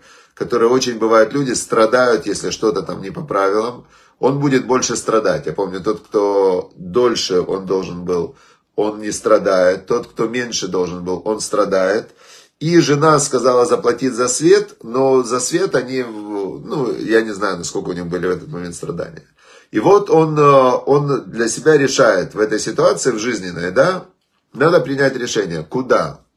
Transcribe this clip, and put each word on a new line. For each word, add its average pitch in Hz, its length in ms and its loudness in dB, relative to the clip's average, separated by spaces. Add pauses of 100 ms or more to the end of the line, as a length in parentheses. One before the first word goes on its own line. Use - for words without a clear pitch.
(340)
которые 113 380 2
очень 123 260 0
бывают, 110 360 4
люди 139 180 -2
страдают, 117 760 2
если 95 240 -6
что-то 95 320 -2
там 90 200 -10
не 95 100 -10
по - 100 -12
правилам, 101 640 -2 (320)
он 139 220 0
будет 135 260 0
больше 123 300 0
страдать. 92 500 -2
Я 78 80 -6
помню, 92 300 -6
тот, 101 160 -2
кто 98 760 0
дольше 95 640 0
он 92 280 -4
должен 87 380 -4
был, 87 300 -4 (400)
он 107 240 -2
не 104 120 -8
страдает. 95 760 2
Тот, 120 220 -4
кто - 200 -4
меньше 117 400 -6
должен 90 360 -4
был, 90 200 -6
он 107 180 -4
страдает. 98 760 -2 (440)
И 165 200 2
жена 147 400 4
сказала 123 480 2
заплатить 120 480 0
за 123 120 0
свет, 190 540 2
но 131 400 2
за 120 180 -4
свет 175 360 -2
они, 127 260 -2
ну, 104 960 -8
я 107 240 2
не 110 100 -6
знаю, 95 280 -4
насколько 85 300 -8
у 90 40 -6
них 87 140 -8
были 87 180 -4
в 90 60 0
этот 82 160 -6
момент 87 260 -12
страдания. - 540 -12 (420)
И 107 100 -2
вот 196 300 4
он, 160 260 2
э, 139 360 6 (160)
он 143 420 0
для 113 200 -2
себя 143 280 4
решает 113 560 2
в 92 60 -4
этой 107 200 0
ситуации, 147 520 0
в 110 80 -6
жизненной, 92 500 -6
да, 165 360 0 (480)
надо 165 260 4
принять 135 360 0
решение, 101 460 -4
куда, 95 600 -2 (160)